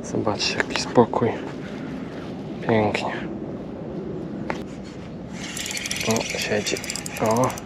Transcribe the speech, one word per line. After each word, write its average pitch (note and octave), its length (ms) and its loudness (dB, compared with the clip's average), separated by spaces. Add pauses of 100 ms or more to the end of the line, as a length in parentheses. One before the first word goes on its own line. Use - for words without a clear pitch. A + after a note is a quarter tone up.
Zobaczcie, G#2+ 520 0
jaki - 260 0
spokój. - 460 6 (1400)
Pięknie. G#2 440 4 (3000)
O, A3+ 300 2
siedzi. - 380 0 (440)
O, A2 280 6 (180)